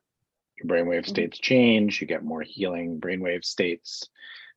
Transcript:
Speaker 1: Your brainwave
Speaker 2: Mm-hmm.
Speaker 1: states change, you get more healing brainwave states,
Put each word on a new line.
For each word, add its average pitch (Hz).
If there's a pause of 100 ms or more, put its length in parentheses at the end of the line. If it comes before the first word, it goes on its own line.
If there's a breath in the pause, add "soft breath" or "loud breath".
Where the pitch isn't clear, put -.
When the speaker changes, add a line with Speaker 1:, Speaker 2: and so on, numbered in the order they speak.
(580)
Speaker 1:
Your 82
brainwave 85
Speaker 2:
Mm-hmm. -
Speaker 1:
states 87
change, 113
you -
get 80
more 78
healing 85
brainwave 90
states, - (480 loud breath)